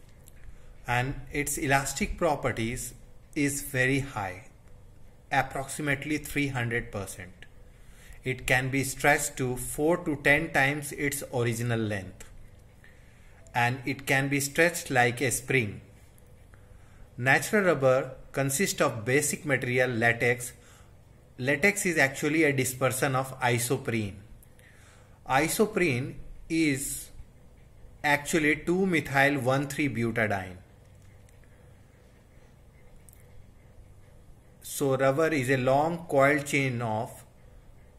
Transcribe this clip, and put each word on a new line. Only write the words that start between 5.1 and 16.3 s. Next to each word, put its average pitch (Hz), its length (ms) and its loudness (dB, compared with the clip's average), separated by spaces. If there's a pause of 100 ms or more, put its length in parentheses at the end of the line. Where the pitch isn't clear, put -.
approximately 143 880 -2
three 147 300 -2
hundred 120 420 -2
percent. 95 560 -10 (760)
It 123 240 -6
can 131 200 2
be 135 140 0
stretched 143 540 2
to 127 200 -2
four 156 420 0
to 156 260 -4
ten 156 280 4
times 143 380 0
its 143 320 -4 (100)
original 120 460 0
length, 101 460 -6 (1300)
and 120 320 0
it 139 180 -6
can 139 240 2
be 139 120 0
stretched 165 500 0
like 120 300 4
a 131 100 2
spring. 117 500 -2 (1400)